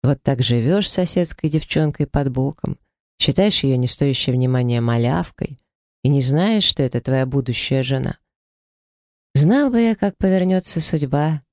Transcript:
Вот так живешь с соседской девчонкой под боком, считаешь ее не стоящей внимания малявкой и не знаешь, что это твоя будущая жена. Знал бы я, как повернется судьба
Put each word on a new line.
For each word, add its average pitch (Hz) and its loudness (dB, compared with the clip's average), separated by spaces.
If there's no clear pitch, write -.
Вот 135 0
так 131 0
живешь 123 0
с - 0
соседской 175 -2
девчонкой 151 -2
под 139 -2
боком, 131 -4
считаешь 196 2
ее 135 2
не 123 0
стоящей 135 0
внимания 123 0
малявкой 120 -2
и 131 2
не 139 4
знаешь, 180 2
что - 0
это 127 -2
твоя 131 0
будущая 127 -2
жена. 131 -4
Знал 233 4
бы 233 0
я, 226 2
как - -4
повернется 185 0
судьба 147 -2